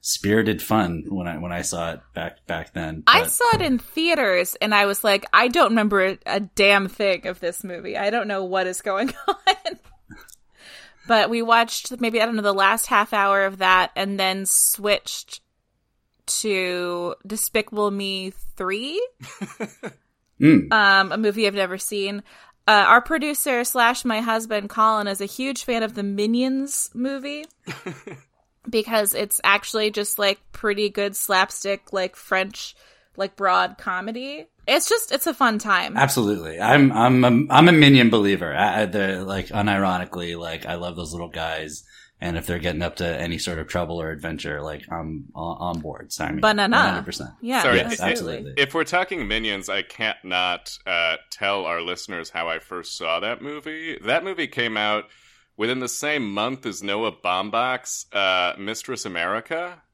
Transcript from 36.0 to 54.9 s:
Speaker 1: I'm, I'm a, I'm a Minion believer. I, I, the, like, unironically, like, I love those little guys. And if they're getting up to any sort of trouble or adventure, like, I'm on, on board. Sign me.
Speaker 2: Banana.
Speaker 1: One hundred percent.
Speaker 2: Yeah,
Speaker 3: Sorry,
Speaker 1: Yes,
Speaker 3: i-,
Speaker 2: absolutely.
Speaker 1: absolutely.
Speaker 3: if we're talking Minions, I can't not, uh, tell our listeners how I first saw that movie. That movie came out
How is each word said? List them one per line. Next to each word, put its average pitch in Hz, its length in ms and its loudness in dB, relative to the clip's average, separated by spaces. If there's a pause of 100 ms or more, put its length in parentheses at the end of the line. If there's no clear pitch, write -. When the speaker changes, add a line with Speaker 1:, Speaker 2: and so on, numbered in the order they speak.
Speaker 1:
I'm, 131 320 8
I'm 127 320 6
a, 123 300 4
I'm 156 160 10
a 175 40 8
Minion 139 360 10
believer. 101 460 2
I, 101 260 2
I, 107 60 2
the, 95 360 -2
like, 95 240 -4
unironically, 92 880 0
like, 82 280 -8
I 87 100 -6
love 87 200 -8
those 82 180 -8
little 85 160 -8
guys. 80 540 -8 (380)
And 85 160 -4
if 82 100 -8
they're 87 120 -4
getting 82 240 -4
up 85 140 -4
to 90 80 -4
any 85 320 -4
sort 82 220 -6
of 76 80 -8
trouble 85 340 -4
or 80 80 -6
adventure, 76 520 -8
like, 76 280 -12
I'm 78 360 -10 (100)
on, 82 220 -8 (180)
on 82 60 -8
board. - 320 -12
Sign 78 220 -6
me. - 60 -4
Speaker 2:
Banana. 208 360 2
Speaker 1:
One 285 140 4
hundred 185 140 -6
percent. - 260 -12 (100)
Speaker 2:
Yeah, 240 220 -2
Speaker 3:
Sorry, - 160 4
Speaker 1:
Yes, - 200 -4
Speaker 3:
i-, 185 120 0
Speaker 2:
absolutely. 120 260 -6
Speaker 1:
absolutely. 139 260 -4
Speaker 3:
if 139 100 -4
we're 160 120 0
talking 180 420 -4
Minions, 104 400 -4
I 98 140 -4
can't 107 420 -6
not, 90 540 -2 (100)
uh, 82 300 0 (140)
tell 98 340 -2
our 85 160 -2
listeners 87 480 -8
how 85 180 -4
I 82 120 -4
first - 360 -12
saw 85 240 -2
that 107 220 -6
movie. 156 640 -12
That 147 180 0
movie 170 240 -6
came 117 300 -4
out 107 300 0 (500)